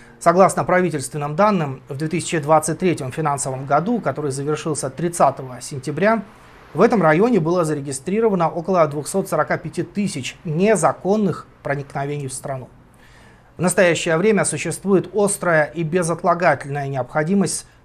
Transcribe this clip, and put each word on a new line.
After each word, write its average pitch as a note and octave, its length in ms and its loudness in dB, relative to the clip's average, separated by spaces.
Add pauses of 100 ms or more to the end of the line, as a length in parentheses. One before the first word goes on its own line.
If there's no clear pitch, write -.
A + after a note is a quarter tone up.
(200)
Согласно E3+ 420 4
правительственным D3+ 720 -2
данным, D#3+ 540 0
в C#3 80 -10
две D3+ 100 -4
тысячи E3 320 -4
двадцать D3+ 400 2
третьем F3+ 320 -2
финансовом C#3 560 -4
году, E3+ 340 0
который C#3+ 300 -4
завершился C#3+ 600 -4
тридцатого C#3 680 -2
сентября, D#3+ 640 -2 (500)
в D#3 100 2
этом A3+ 200 4
районе F3+ 380 4
было E3+ 240 0
зарегистрировано D#3+ 840 0
около E3+ 380 2
двухсот D3+ 420 -4
сорока D#3 300 0
пяти E3 240 -6
тысяч F#3+ 600 -6
незаконных F3+ 1040 0 (160)
проникновений C#3+ 640 -6
в B2+ 40 -8
страну. C3 360 -10 (880)
В - 60 -4
настоящее E3+ 540 2
время F#3+ 280 2
существует E3 680 0
острая F3+ 520 2
и D#3+ 180 -4
безотлагательная E3 1040 0
необходимость D#3 800 -2 (180)